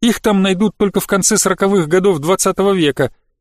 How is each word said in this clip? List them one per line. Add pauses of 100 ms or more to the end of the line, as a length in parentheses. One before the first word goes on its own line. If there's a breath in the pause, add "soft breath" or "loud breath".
Их
там
найдут
только
в
конце
сороковых
годов
двадцатого
века, (260)